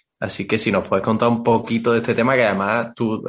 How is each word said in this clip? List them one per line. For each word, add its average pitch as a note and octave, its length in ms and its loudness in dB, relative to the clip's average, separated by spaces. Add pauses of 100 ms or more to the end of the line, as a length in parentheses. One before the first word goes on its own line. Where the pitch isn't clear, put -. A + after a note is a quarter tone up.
(180)
Así G2 300 -6
que A#2 100 0
si A2 140 -2
nos F#2+ 160 0
puedes F#2+ 160 0
contar A2+ 240 2
un A#2 160 0
poquito A#2 480 0
de A#2 60 2
este A#2 160 -2
tema, A#2+ 200 2
que B2 100 4
además G#2 520 0
tú, A2 320 -2